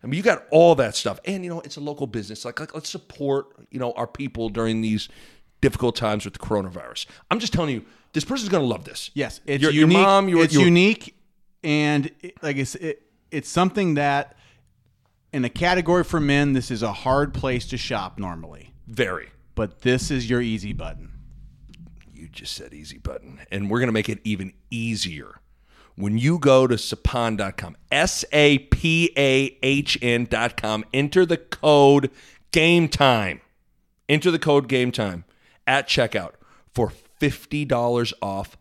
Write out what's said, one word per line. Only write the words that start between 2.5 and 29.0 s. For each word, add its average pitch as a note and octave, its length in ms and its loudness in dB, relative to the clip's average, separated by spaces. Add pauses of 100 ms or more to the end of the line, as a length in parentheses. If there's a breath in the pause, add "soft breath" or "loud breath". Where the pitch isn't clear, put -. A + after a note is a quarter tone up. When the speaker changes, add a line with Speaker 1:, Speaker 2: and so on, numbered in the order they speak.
Speaker 1:
like, D#3 160 -14
let's D#3+ 140 -10
support, - 580 -4 (240)
you B2+ 80 -10
know, A#2+ 140 -4
our A#2 120 -6
people A#2 440 -8
during A2+ 320 -2
these A2 280 -2 (520 soft breath)
difficult B2 340 0
times G#2+ 300 -2
with G2+ 80 -10
the - 60 -18
coronavirus. F2+ 640 -6 (260 loud breath)
I'm A3 80 0
just A3+ 140 -4
telling D3+ 200 -2
you, A2 120 -8 (260 soft breath)
this D3+ 140 -4
person's A#3 240 -6
gonna E3+ 160 2
love F#2+ 180 -4
this. - 320 -14
Speaker 2:
Yes, C3+ 320 -8
it's C#3+ 160 0
Speaker 1:
Your, D3+ 80 4
your D#3 160 6
Speaker 2:
unique. F3+ 100 6
Speaker 1:
mom, G3 320 6
your, E3 140 4
Speaker 2:
It's D3 100 2
Speaker 1:
your F3 120 6
Speaker 2:
unique, F3+ 500 4 (480)
and D3+ 480 0 (100)
it, F3 220 -20
like D3 140 -4
it's, C3+ 180 -6
it, E3 260 -10 (300)
it's C#3+ 180 -8
something F#3 460 0
that C#3+ 420 -2 (920 soft breath)
in C3 120 -2
a A#2+ 60 -2
category F3 540 0
for E3+ 160 -2
men, C#3+ 340 2
this B2+ 160 -2
is A#2 140 -4
a G#2+ 100 -2
hard C3+ 400 0
place B2 360 -4
to B2+ 80 -8
shop G2+ 420 -8
normally. E2 540 -12 (120)
Speaker 1:
Very. F#2+ 440 -6 (260)
Speaker 2:
But G#2+ 260 -6
this B2 300 0
is A#2+ 180 -4
your B2 120 2
easy G#2 320 -6
button. - 380 -12 (1040)
Speaker 1:
You D#2+ 140 -20
just - 280 -14
said - 180 -18
easy D2 240 -18
button. - 420 -12 (120)
And G2 180 -4
we're A#2 100 2
gonna B2 140 2
make G#2+ 160 -2
it G#2 160 -8
even F#2+ 260 -6 (180)
easier. G2+ 680 -8 (560 soft breath)
When G#2 220 -2
you D#3 220 2
go C3 260 6
to B2 80 2
sapahn A2+ 640 -4
dot G2 200 -6
com, - 200 -14 (140)
S - 400 -2
A D3 260 6
P E3 580 0